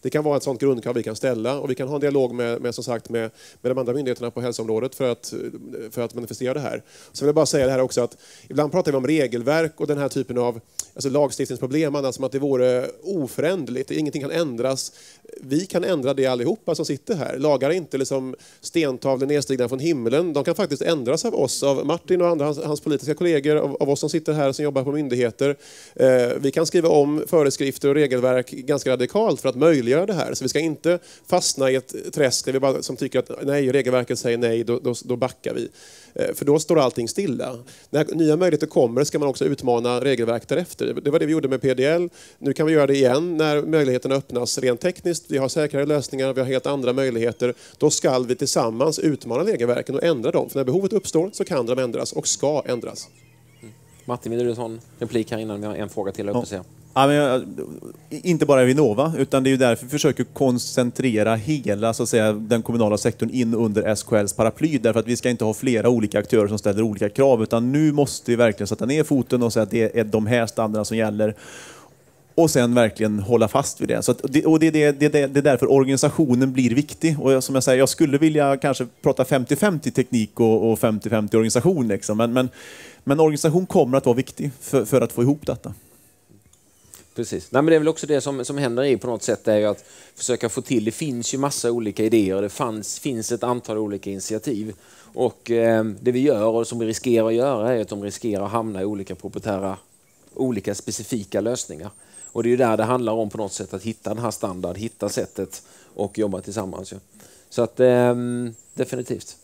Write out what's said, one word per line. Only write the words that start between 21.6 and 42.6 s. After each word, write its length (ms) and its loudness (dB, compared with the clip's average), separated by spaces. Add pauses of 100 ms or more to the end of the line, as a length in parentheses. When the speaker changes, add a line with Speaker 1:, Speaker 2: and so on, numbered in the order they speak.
Speaker 1:
av 220 2
Martin 360 0
och 60 4
andra, 180 2
hans, 180 -4
hans 180 -4
politiska 320 -2
kollegor, 420 2
av, 240 0
av 100 0
oss 100 2
som 100 -2
sitter 240 -2
här 180 2
som 120 -4
jobbar 200 0
på 80 -2
myndigheter. 640 0 (400)
Eh, 340 6 (100)
vi 120 0
kan 140 2
skriva 240 2
om 380 4
föreskrifter 640 0
och 60 4
regelverk 560 2
ganska 400 -2
radikalt 500 0
för 80 0
att 60 -4
möjliggöra 500 4
det 80 -2
här. 200 -2
Så 120 -6
vi 40 0
ska 100 0
inte 400 0 (280)
fastna 440 0
i 40 2
ett 380 -6
träsk 320 0
där 80 -4
vi 60 2
bara, 220 0
som 140 -8
tycker 240 -2
att 120 -6 (120)
nej, 280 0
regelverket 480 0
säger 180 -2
nej, 260 0
då, 160 -2
då, 160 -4 (100)
då 100 -2
backar 380 -4
vi. 160 -6 (440)
Eh, 200 -2
för 120 -6
då 140 4
står 200 2
allting 280 0
stilla. 520 -6 (300)
När 260 0
nya 200 4
möjligheter 320 2
kommer 360 2
ska 160 -2
man 80 0
också 180 -2
utmana 580 0
regelverk 440 0
därefter. 460 -4 (100)
Det 80 -2
var 80 2
det 60 0
vi 60 0
gjorde 160 0
med 140 -2
P 120 2
D 120 0
L. 240 0 (300)
Nu 140 -2
kan 140 0